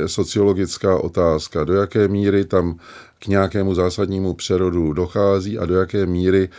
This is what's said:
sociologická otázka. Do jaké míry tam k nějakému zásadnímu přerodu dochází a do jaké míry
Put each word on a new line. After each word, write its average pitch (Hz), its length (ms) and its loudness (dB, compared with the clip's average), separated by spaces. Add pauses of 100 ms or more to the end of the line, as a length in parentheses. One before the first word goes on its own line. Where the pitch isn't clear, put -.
sociologická 95 920 0
otázka. 80 680 0
Do 85 100 0
jaké 101 340 2
míry 101 360 0
tam 87 340 -2 (400)
k - 80 -20
nějakému 98 480 0
zásadnímu 92 600 -2
přerodu 87 580 0
dochází 98 680 0
a 90 80 -4
do 87 80 0
jaké 95 320 0
míry 92 420 2 (100)